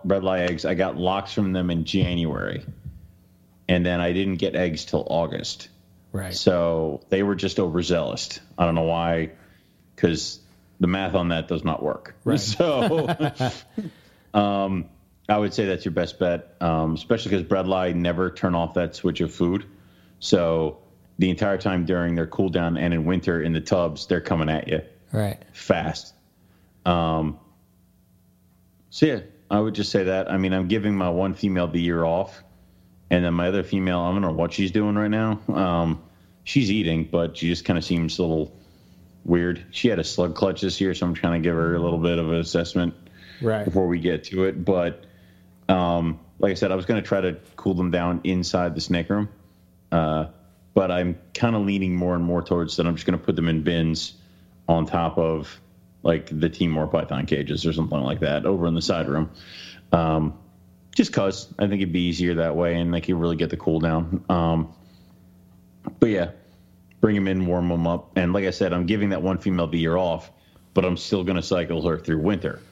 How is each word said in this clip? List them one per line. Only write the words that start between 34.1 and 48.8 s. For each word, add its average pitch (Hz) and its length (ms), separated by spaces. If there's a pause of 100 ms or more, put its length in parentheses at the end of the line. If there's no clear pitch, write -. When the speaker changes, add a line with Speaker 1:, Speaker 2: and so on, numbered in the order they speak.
Speaker 1:
don't 101 100
know 85 100
what 82 200
she's 95 180
doing 104 260
right 107 140
now. 110 380
Um, 85 540 (420)
she's 117 260
eating, 82 400
but 85 260
she 82 120
just 85 160
kinda 87 180
seems 82 360
a 92 40
little 80 300 (720)
weird. 87 460
She - 180
had 98 100
a 80 60
slug 85 300
clutch 95 280
this 92 180
year, 92 140
so 90 120
I'm 87 80
trying 85 280
to 82 40
give 85 80
her 82 200
a 85 40
little 85 200
bit 85 200
of 80 120
an 82 60
assessment 85 580 (460)
Speaker 2:
Right. 110 240
Speaker 1:
before 95 220
we 87 140
get 82 240
to 95 200
it. 90 200
But, 87 400 (640)
um, 87 500 (220)
like 98 100
I 90 40
said, 92 180
I - 20
was 92 120
gonna 110 160
try 98 180
to 90 160 (200)
cool 95 180
them 87 180
down 87 320
inside 90 500
the 82 60